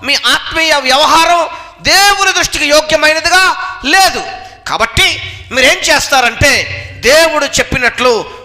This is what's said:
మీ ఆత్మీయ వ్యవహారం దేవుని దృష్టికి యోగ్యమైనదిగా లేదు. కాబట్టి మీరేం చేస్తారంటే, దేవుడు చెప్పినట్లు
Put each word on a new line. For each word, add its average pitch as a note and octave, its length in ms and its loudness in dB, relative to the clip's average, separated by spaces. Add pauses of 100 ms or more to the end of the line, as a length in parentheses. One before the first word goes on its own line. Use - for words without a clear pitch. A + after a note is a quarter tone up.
మీ C#4 100 -2
ఆత్మీయ D#4 600 -2
వ్యవహారం D4+ 720 2 (320)
దేవుని G4 520 2
దృష్టికి D#4+ 320 -2
యోగ్యమైనదిగా D#4 1080 2 (100)
లేదు. F4+ 380 2 (440)
కాబట్టి D4 680 -2 (180)
మీరేం C4 260 2
చేస్తారంటే, C4 880 0 (340)
దేవుడు D4+ 460 2
చెప్పినట్లు B3 840 -2 (140)